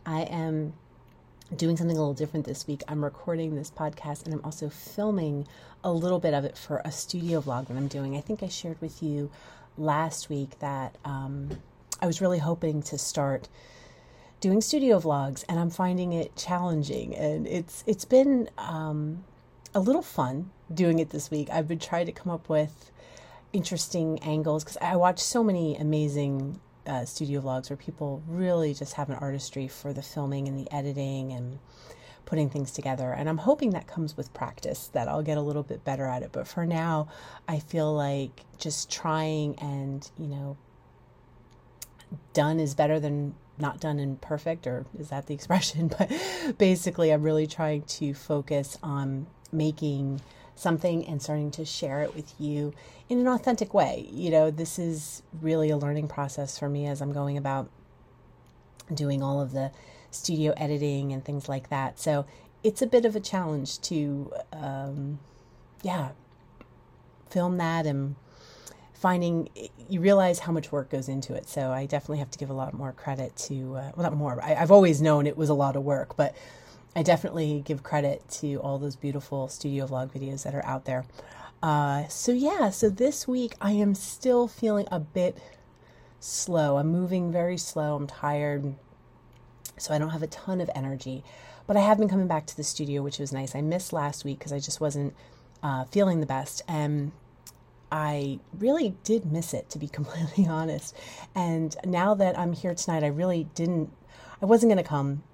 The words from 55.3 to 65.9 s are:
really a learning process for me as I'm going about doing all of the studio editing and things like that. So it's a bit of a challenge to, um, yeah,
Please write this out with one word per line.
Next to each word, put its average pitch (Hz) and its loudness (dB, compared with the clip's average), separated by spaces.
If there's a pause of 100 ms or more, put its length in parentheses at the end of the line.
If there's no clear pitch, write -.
really 160 4
a 151 4
learning 147 0
process 139 -6
for 143 -2
me 143 0
as 143 -4
I'm 143 -2
going 143 -2
about 135 -2 (1200)
doing 139 0
all 139 0
of 131 -2
the 135 -2 (400)
studio 156 0
editing 143 0
and 135 -6
things 143 -6
like 135 -6
that. 135 -2
So 143 0 (380)
it's 214 4
a 262 2
bit 240 6
of 214 4
a 214 0
challenge 160 -2
to, 143 -2 (200)
um, 139 -6 (640)
yeah, 180 -2 (1200)